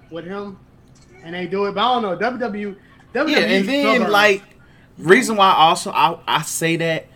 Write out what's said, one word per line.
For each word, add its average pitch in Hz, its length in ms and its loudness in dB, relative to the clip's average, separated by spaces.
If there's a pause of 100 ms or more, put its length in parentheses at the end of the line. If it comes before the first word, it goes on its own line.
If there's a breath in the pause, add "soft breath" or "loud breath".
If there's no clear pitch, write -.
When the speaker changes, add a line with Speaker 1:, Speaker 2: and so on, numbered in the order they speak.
Speaker 1:
with 160 140 -12
him, 196 340 -12 (640)
and 165 140 -14
they 180 100 -6
do 196 200 -4
it. 202 100 -4
But 196 80 -2
I 247 120 2
don't 240 80 -2
know. 185 140 -4
W 233 220 -4
W, 208 360 -8 (360 loud breath)
W 302 240 -2
W - 0 -
E - 20 2
Speaker 2:
Yeah, 185 80 2 (120)
and 190 100 -2
then, 277 280 0
Speaker 1:
stubborn. 220 180 0
Speaker 2:
like, 202 300 2 (540 soft breath)
reason 226 380 2
why 190 160 6
also 165 400 4
I, 160 340 0
I 139 180 -2
say 165 340 -4
that, 160 380 -4